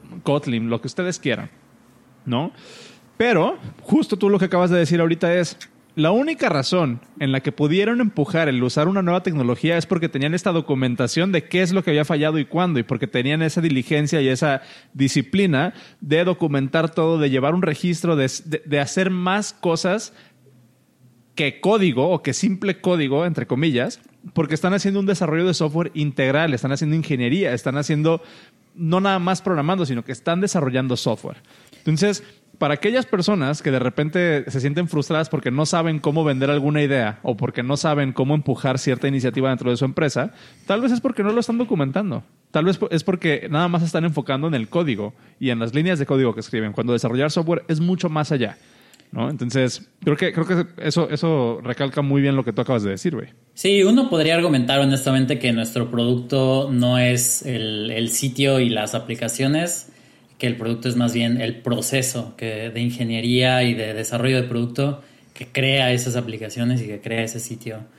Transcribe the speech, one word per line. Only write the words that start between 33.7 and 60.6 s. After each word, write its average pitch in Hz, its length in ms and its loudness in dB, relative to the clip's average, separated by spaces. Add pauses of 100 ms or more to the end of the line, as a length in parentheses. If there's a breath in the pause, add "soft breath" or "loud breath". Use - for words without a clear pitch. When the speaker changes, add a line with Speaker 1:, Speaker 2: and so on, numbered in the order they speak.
Speaker 1:
de 131 80 2
repente 151 720 0
se 135 100 -2
sienten 151 280 0
frustradas 156 400 -2
porque 143 220 -4
no 147 160 0
saben 165 320 0
cómo 156 260 0
vender 139 260 2
alguna 147 320 2
idea 127 400 0
o 120 140 -2
porque 123 260 -2
no 135 140 -2
saben 143 380 0
cómo 135 200 2
empujar 135 440 0
cierta 131 280 -2
iniciativa 131 440 0
dentro 123 200 0
de 123 60 2
su 135 80 -2
empresa, 139 480 -2 (340 loud breath)
tal 208 140 0
vez 247 100 2
es 240 120 0
porque 240 200 -2
no 208 100 2
lo 233 80 2
están 233 180 0
documentando. 180 680 -2 (260)
Tal 151 140 2
vez 185 140 2
po-, 170 120 -2
es 160 140 0
porque 165 460 0
nada 165 180 2
más 170 140 0
están 165 240 0
enfocando 147 420 -2
en 156 60 -2
el 110 160 -2
código 113 420 -2 (260 soft breath)
y 131 120 0
en 117 80 0
las 113 160 -4
líneas 165 240 2
de 139 80 -2
código 135 260 2
que 113 80 -6
escriben, 110 320 -4
cuando 120 220 0
desarrollar 127 360 0
software 170 380 0
es 156 120 0
mucho 175 280 0
más 156 240 -2
allá, 113 240 -2 (560 soft breath)
¿no? 120 160 -4
Entonces, 123 600 -2 (120)
creo 147 140 2
que, 180 160 0
creo 165 140 -2
que 175 200 0 (120)
eso, 156 320 0
eso 135 520 0
recalca 127 380 -4
muy 139 220 2
bien 139 140 2
lo 131 80 2
que 113 100 -4
tú 143 80 0
acabas 120 220 0
de 101 60 0
decir, 143 240 -4
güey. - 140 -8 (240)
Speaker 2:
Sí, 196 300 4
uno 247 260 6
podría 160 260 4
argumentar 139 460 2
honestamente 135 580 2
que 123 140 0
nuestro 117 380 -2
producto 131 840 2
no 123 260 2
es 123 460 2
el, 110 460 -4
el 113 180 -2
sitio 135 520 0
y 120 100 2
las 107 240 -2
aplicaciones, 135 960 -4 (460 loud breath)
que - 80 -2
el 120 100 -2
producto 113 340 -4